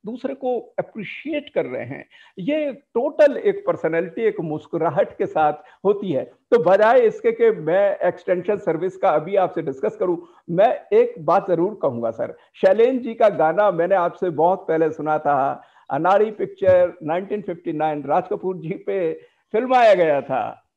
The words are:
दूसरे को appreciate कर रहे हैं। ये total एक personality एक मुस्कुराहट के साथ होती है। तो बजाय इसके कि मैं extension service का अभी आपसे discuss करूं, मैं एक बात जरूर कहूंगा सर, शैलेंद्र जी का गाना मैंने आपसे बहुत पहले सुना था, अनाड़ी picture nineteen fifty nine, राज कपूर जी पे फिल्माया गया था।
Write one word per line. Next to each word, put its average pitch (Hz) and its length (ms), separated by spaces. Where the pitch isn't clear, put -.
दूसरे 262 280
को 247 440
appreciate 262 760
कर - 120
रहे 123 180
हैं। 127 240
ये 285 340
total 285 640
एक 196 300
personality 170 560
एक 208 180
मुस्कुराहट 156 800
के 202 80
साथ 151 260
होती 202 280
है। 131 120
तो - 400
बजाय 233 360
इसके 226 320
कि 226 180
मैं 185 460
extension 180 600
service 175 400
का 196 120
अभी 160 280
आपसे 180 260
discuss 151 340
करूं, 180 200
मैं 196 300
एक 240 260
बात 175 300
जरूर 185 340
कहूंगा 117 280
सर, 113 260
शैलेंद्र 233 500
जी 226 100
का 226 140
गाना 170 420
मैंने 175 240
आपसे 175 360
बहुत 165 280
पहले 160 220
सुना 151 280
था, 139 440
अनाड़ी 190 400
picture 180 720
nineteen 185 400
fifty 170 300
nine, 151 300
राज 156 280
कपूर 185 260
जी 160 140
पे 196 420
फिल्माया 240 420
गया 156 260
था। 113 440